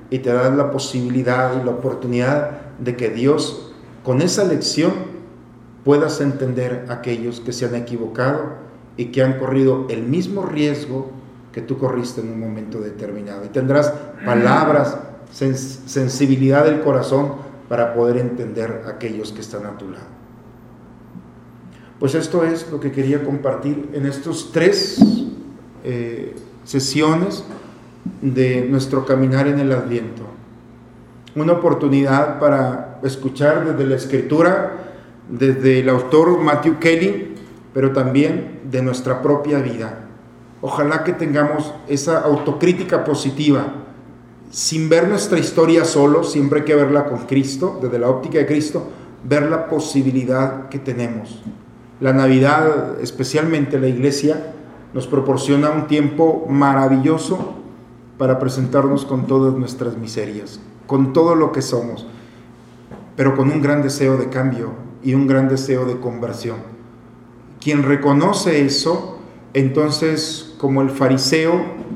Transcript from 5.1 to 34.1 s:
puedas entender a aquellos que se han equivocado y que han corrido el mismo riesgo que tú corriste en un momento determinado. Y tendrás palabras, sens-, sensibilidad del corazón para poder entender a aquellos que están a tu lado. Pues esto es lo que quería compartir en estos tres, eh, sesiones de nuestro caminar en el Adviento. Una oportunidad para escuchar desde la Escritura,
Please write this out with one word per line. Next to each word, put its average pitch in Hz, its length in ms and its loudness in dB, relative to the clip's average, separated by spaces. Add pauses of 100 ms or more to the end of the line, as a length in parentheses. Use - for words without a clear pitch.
puedas 147 380 4
entender 123 680 -2
a 120 40 -6
aquellos 117 460 -6
que 120 140 -8
se 127 120 -4
han 117 100 -4
equivocado 120 800 -4 (440)
y 123 80 -4
que 131 180 0
han 131 160 0
corrido 131 500 2
el 113 140 -6
mismo 180 400 -2
riesgo 143 680 -4 (400)
que 117 100 -10
tú 131 160 -6
corriste 120 440 -4
en 110 100 -8
un 113 80 -8
momento 110 400 -8
determinado. 104 680 -10
Y 104 40 -12
tendrás 139 440 2 (320)
palabras, 143 720 4 (340)
sens-, - 540 -4
sensibilidad 135 800 2
del 156 160 2
corazón 139 520 0 (340)
para 117 260 0
poder 120 240 2
entender 113 680 -4
a 110 60 -10
aquellos 107 400 -8
que - 100 -14
están 104 240 -10
a 98 120 -12
tu 98 120 -14
lado. - 160 -16 (1900)
Pues 139 160 0
esto 165 280 0
es 165 280 -2
lo 147 80 -6
que 135 120 -6
quería 139 320 0
compartir 139 720 -4
en 143 120 -4
estos 139 460 -6
tres, 175 480 2 (840)
eh, 117 520 -8 (280)
sesiones 156 800 0 (800)
de 127 480 2
nuestro 135 360 0
caminar 131 420 2
en 143 120 2
el 135 120 2
Adviento. 117 520 -4 (1120)
Una 160 180 2
oportunidad 143 840 2
para 135 640 0
escuchar 147 600 0
desde 139 240 0
la 131 60 2
Escritura, 165 760 2 (580)